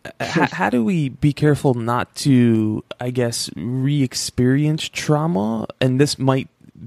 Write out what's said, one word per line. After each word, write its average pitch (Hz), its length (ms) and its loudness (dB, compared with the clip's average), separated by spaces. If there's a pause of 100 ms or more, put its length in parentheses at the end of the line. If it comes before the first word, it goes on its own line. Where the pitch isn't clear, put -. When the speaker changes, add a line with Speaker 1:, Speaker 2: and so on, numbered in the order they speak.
(200)
Speaker 1:
had. 165 240 -2
Speaker 2:
h-, - 80 -2
how 185 180 -2
do 240 120 0
we 170 280 0
be 147 240 0
careful 147 400 2
not 120 420 -4
to, 113 680 4 (160)
I 127 120 -6
guess, 120 460 -4
re-experience 131 1300 0
trauma? 185 800 -2 (140)
And 127 200 2
this 143 180 0
might 135 300 0 (380)